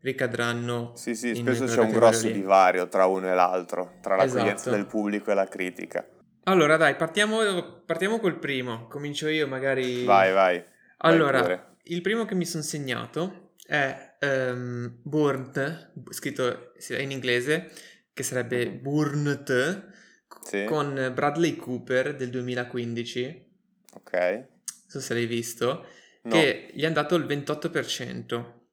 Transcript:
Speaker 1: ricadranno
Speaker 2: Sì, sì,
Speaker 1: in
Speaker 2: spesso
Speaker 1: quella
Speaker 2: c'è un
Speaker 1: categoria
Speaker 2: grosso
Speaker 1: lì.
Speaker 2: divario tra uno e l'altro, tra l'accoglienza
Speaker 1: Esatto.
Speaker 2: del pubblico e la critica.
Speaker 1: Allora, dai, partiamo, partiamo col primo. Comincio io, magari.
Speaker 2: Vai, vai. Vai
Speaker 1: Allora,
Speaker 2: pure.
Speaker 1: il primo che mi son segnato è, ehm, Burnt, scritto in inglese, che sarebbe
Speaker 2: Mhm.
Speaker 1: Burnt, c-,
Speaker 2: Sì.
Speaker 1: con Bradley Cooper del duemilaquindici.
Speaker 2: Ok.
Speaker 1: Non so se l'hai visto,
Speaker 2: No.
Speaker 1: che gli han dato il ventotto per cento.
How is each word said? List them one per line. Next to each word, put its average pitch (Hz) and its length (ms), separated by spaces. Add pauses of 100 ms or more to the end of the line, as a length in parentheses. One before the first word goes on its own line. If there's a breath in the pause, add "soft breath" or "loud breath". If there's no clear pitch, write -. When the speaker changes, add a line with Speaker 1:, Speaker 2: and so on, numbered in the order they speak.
Speaker 1:
ricadranno 120 960
Speaker 2:
Sì, - 180
sì, 120 160
Speaker 1:
in 110 60
Speaker 2:
spesso 120 280
Speaker 1:
quella 117 80
Speaker 2:
c'è 117 80
un 113 60
Speaker 1:
categoria 110 240
Speaker 2:
grosso 113 160
Speaker 1:
lì. 113 80
Speaker 2:
divario 92 540
tra 95 180
uno 95 240
e 92 40
l'altro, 90 680
tra 98 140
l'accoglienza 120 380
Speaker 1:
Esatto. 120 220
Speaker 2:
del 101 100
pubblico 104 440
e 101 40
la 95 140
critica. - 580 (400)
Speaker 1:
Allora, 160 300
dai, 151 200
partiamo, 208 920
partiamo 196 340
col 185 180
primo. 123 500
Comincio 147 400
io, 156 200
magari. 131 560
Speaker 2:
Vai, 98 260
vai. 95 280
Vai - 80 (320 soft breath)
Speaker 1:
Allora, 151 420
Speaker 2:
pure. - 440
Speaker 1:
il 170 180
primo 220 240
che - 80
mi 180 100
son 165 180
segnato 147 920 (140)
è, 139 540
ehm, 123 840
Burnt, 143 920 (180)
scritto - 640 (260)
in 139 120
inglese, 131 600 (420 loud breath)
che - 100
sarebbe 123 440
Speaker 2:
Mhm. 127 160
Speaker 1:
Burnt, 143 640 (840 soft breath)
c-, - 180
Speaker 2:
Sì. 101 200
Speaker 1:
con 139 480
Bradley 147 420
Cooper 127 580
del 131 140
duemilaquindici. 123 1200 (420)
Speaker 2:
Ok. - 180
Speaker 1:
Non 92 340 (400)
so - 140
se 127 140
l'hai 120 120
visto, 120 600 (380 loud breath)
Speaker 2:
No. 117 60
Speaker 1:
che 156 440
gli 143 100
han 160 80
dato 151 220
il 156 100
ventotto 147 460
per 139 160
cento. 120 880